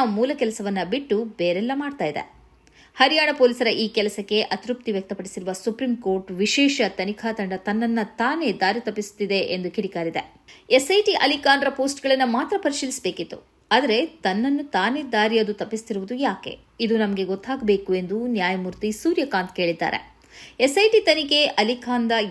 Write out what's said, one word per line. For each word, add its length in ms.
ಮೂಲ 300
ಕೆಲಸವನ್ನ 440
ಬಿಟ್ಟು 340
ಬೇರೆಲ್ಲ 520
ಮಾಡ್ತಾ 300
ಇದೆ. 300
ಹರಿಯಾಣ 420
ಪೊಲೀಸರ 300
ಈ 200
ಕೆಲಸಕ್ಕೆ 540
ಅತೃಪ್ತಿ 500
ವ್ಯಕ್ತಪಡಿಸಿರುವ 600
ಸುಪ್ರೀಂ 420
ಕೋರ್ಟ್ 360
ವಿಶೇಷ 560
ತನಿಖಾ 460
ತಂಡ 220
ತನ್ನನ್ನ 480
ತಾನೇ 480
ದಾರಿ 280
ತಪ್ಪಿಸುತ್ತಿದೆ 580
ಎಂದು 340
ಕಿಡಿಕಾರಿದೆ. 640
ಎಸ್ 220
ಐ 100
ಟಿ 120
ಅಲಿ 240
ಖಾನ್ರ 320
ಪೋಸ್ಟ್‌ಗಳನ್ನ 560
ಮಾತ್ರ 320
ಪರಿಶೀಲಿಸಬೇಕಿತ್ತು. 880
ಆದ್ರೆ 340
ತನ್ನನ್ನು 580
ತಾನೇ 480
ದಾರಿ 280
ಅದು 140
ತಪ್ಪಿಸುತ್ತಿರುವುದು 640
ಯಾಕೆ? 420
ಇದು 180
ನಮಗೆ 260
ಗೊತ್ತಾಗಬೇಕು 720
ಎಂದು 320
ನ್ಯಾಯಮೂರ್ತಿ 640
ಸೂರ್ಯಕಾಂತ್ 640
ಕೇಳಿದ್ದಾರೆ. 600
ಎಸ್ 260
ಐ 20
ಟಿ 120
ತನಿಖೆ 460
ಅಲಿ 300
ಖಾನ್ದ 360